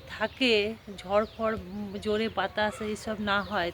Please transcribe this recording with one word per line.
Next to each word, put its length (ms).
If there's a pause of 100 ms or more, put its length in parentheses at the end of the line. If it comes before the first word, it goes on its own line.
থাকে, 680 (240)
ঝড় 280 (120)
ফড়, 180
উম, 460
জোরে 280
বাতাস 520
এইসব 380
না 220
হয়, 320